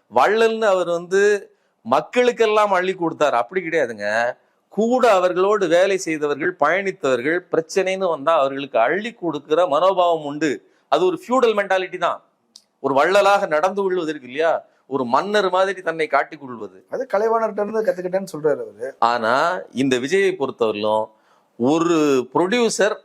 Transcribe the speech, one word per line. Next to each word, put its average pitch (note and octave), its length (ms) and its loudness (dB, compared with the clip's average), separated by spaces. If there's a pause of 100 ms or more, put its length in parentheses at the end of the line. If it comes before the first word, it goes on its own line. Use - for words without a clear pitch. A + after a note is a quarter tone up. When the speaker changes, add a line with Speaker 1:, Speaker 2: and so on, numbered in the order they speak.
(120)
Speaker 1:
வள்ளல்னு A3 600 2
அவர் F3 240 0
வந்து F3+ 260 0 (640)
மக்களுக்கெல்லாம் G#3+ 920 2
அள்ளி F#3 240 -2
கொடுத்தாரு, D3+ 400 0
அப்படி F#3 240 -6
கிடையாதுங்க. A#2 420 -2 (720)
கூட A#3 260 2 (140)
அவர்களோடு F#3 460 2 (120)
வேலை F#3+ 320 2
செய்தவர்கள், D3+ 440 -4 (120)
பயணித்தவர்கள், D#3+ 760 -2 (140)
பிரச்சனைன்னு F#3+ 600 -2
வந்தா D3 260 0
அவர்களுக்கு C3+ 480 -2
அள்ளி G#3 260 -4
கொடுக்கிற D#3 640 -2
மனோபாவம் F3 560 2
உண்டு. D3 200 -2 (400)
அது D#3 180 2
ஒரு E3 120 -4
ஃபியூடல் A#3 380 0
மென்டாலிட்டி F#3+ 480 -2
தான். A2 120 -4 (640)
ஒரு C3+ 160 0
வள்ளலாக G3 480 4
நடந்து F3+ 360 0
கொள்வது F3+ 300 -2
இருக்கு C3 180 -12
இல்லையா, D3+ 220 0 (400)
ஒரு C3+ 200 -2
மன்னர் F#3+ 420 2
மாதிரி F#3+ 340 0
தன்னை D#3+ 260 -4
காட்டிக் D3+ 280 0
கொள்வது. G#2+ 360 -14 (140)
Speaker 2:
அது A#3 100 -6 (100)
கலைவாணர்கிட்ட G#3+ 520 0
இருந்து G#3+ 220 -4
கத்துக்கிட்டேன்னு F3+ 460 -4
சொல்றாரு D3 320 -2
அவரு. G#2+ 240 -12 (220)
Speaker 1:
ஆனா A#2 240 0 (480)
இந்த C3+ 120 2 (100)
விஜயை F#3 360 2
பொறுத்தவரையிலும் G#2+ 640 -2 (520)
ஒரு E3 400 2 (340)
ப்ரொடியூசர் G3 720 0